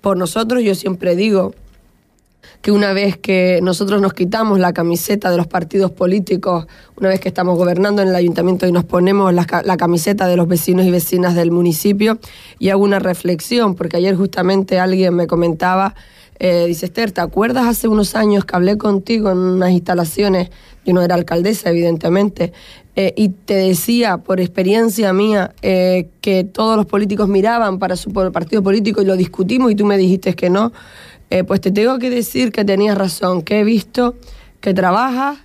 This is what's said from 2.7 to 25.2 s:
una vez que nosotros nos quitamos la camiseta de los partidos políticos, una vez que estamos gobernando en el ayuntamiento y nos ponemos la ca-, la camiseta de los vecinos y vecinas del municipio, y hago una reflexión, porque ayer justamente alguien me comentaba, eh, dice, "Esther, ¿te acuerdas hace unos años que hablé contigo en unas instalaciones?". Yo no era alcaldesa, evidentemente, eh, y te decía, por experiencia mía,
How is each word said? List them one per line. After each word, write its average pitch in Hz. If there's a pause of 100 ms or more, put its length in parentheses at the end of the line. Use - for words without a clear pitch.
una 202
vez 202
que 185
nosotros 196
nos 190
quitamos 208
la 180
camiseta 175
de 175
los 170
partidos 180
políticos, 180 (320)
una 190
vez 190
que 185
estamos 180
gobernando 185
en 190
el 185
ayuntamiento 175
y 180
nos 175
ponemos 185
la 175
ca-, 170
la 185
camiseta 175
de 180
los 170
vecinos 180
y 185
vecinas 180
del 170
municipio, 190 (400)
y 190
hago 196
una 202
reflexión, 180
porque 175
ayer 185
justamente 190
alguien 185
me 175
comentaba, 175 (460)
eh, 175
dice, 170
"Esther, 214
¿te 185
acuerdas 226
hace 233
unos 214
años 208
que -
hablé 190
contigo 208
en 185
unas 185
instalaciones?". 180 (360)
Yo 180
no 180
era 175
alcaldesa, 175
evidentemente, 170 (420)
eh, 196
y 214
te 185
decía, 190
por 185
experiencia 196
mía, 202